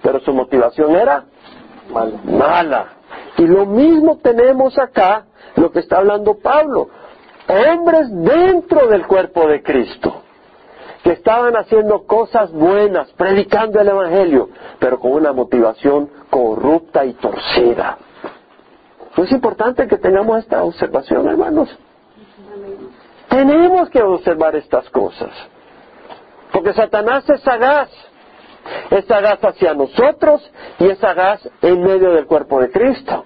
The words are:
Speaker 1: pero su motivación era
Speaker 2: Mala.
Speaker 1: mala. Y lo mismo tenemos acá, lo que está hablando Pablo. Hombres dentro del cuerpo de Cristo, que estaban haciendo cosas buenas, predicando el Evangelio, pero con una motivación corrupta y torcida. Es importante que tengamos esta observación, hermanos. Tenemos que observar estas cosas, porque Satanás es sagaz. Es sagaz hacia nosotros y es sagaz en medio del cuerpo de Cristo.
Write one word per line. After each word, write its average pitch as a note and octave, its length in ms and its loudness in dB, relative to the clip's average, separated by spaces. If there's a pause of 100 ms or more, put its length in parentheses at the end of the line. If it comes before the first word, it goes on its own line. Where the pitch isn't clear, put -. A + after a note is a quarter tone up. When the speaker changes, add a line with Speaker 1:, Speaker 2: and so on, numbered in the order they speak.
Speaker 1:
pero C3+ 160 -2
su C#3 140 -4
motivación C3 600 0
era B3+ 300 0 (680)
Speaker 2:
Mala. A2+ 320 -6
Speaker 1:
mala. D3+ 640 -2 (520)
Y E3 100 2
lo F#3+ 180 4
mismo D4+ 560 2
tenemos C4 560 2
acá, G#3+ 480 0 (300)
lo D#3+ 160 0
que - 80 -2
está - 180 -2
hablando G#3 380 0
Pablo. C#4 540 -2 (580)
Hombres D#4+ 640 2
dentro D#4 760 2
del G#3+ 180 0
cuerpo F3 420 0
de D3 140 0
Cristo, - 600 -4 (840)
que F3 100 2
estaban A#3 420 0
haciendo G#3+ 500 0
cosas A3 460 -2
buenas, F3+ 600 0
predicando G3+ 680 0
el G3+ 100 4
Evangelio, F3 600 0 (300)
pero B2+ 200 -2
con B2+ 140 -2
una D3+ 200 0
motivación B2+ 760 0 (200)
corrupta C#3 760 0
y A#2+ 80 -8
torcida. - 840 -2 (1200)
Es F#3 140 -2
importante B3 560 -2
que G3+ 100 -12
tengamos G3+ 420 0
esta G#3+ 240 -4
observación, - 640 -4
hermanos. D#4 420 -2 (1600)
Tenemos E4 600 2
que B3+ 120 2
observar E3 540 0
estas B2+ 340 -4
cosas, - 420 -6 (1200)
porque F#3 220 -2
Satanás A3 560 -2
es C#4 120 2
sagaz. C4 480 0 (1000)
Es F#3+ 140 0
sagaz G#3 380 0
hacia F3 300 0
nosotros C#4+ 680 0 (380)
y - 80 0
es G3 140 0
sagaz F#3+ 420 0 (220)
en F3 180 2
medio F#3 300 2
del D3+ 160 0
cuerpo C#3 340 0
de B2+ 80 0
Cristo. - 560 -4